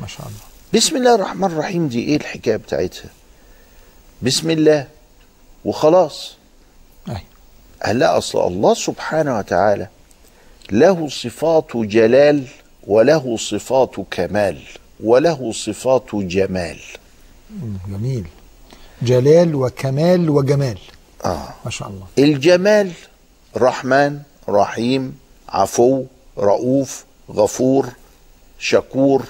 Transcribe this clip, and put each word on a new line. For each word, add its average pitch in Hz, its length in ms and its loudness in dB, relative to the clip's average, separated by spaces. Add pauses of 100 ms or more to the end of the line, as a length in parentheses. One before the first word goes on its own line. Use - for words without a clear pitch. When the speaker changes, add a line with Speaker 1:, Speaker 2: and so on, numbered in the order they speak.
Speaker 1:
ما 101 60 -12
شاء - 200 -16
الله. 107 120 -16 (340)
Speaker 2:
بسم 226 220 0
الله 247 200 4
الرحمن 185 360 -4
الرحيم 165 360 -2
دي 120 160 -4
إيه 143 120 0
الحكاية - 400 -4
بتاعتها؟ - 540 -6 (1120)
بسم 135 300 -2
الله 151 360 2 (760)
وخلاص. 156 680 0 (760)
Speaker 1:
أيوة. 107 120 -10 (640)
Speaker 2:
قال: 107 140 -2
"لا، - 180 2
أصل 95 300 -2
الله 107 260 2
سبحانه 151 640 -4
وتعالى 98 500 0 (840)
له 160 380 2
صفات 156 580 -2 (100)
جلال 120 680 4 (440)
وله 120 500 2
صفات 117 580 -2 (160)
كمال 92 480 -2 (440)
وله 131 480 -2
صفات 120 600 -4
جمال". 92 680 -8 (840)
Speaker 1:
مم، 107 160 -12 (100)
جميل. 104 380 -8 (760)
جلال 143 540 4
وكمال 147 720 0
وجمال. 139 480 0 (480)
Speaker 2:
آه. 85 240 -6 (160)
Speaker 1:
ما 110 60 -8
شاء - 160 -10
الله. 95 180 -16 (140)
Speaker 2:
الجمال: 180 720 4 (680)
رحمن، 135 640 0 (300)
رحيم، 127 680 0 (320)
عفو، 123 540 2 (340)
رؤوف، 123 680 0 (260)
غفور، 127 580 0 (680)
شكور. 131 720 0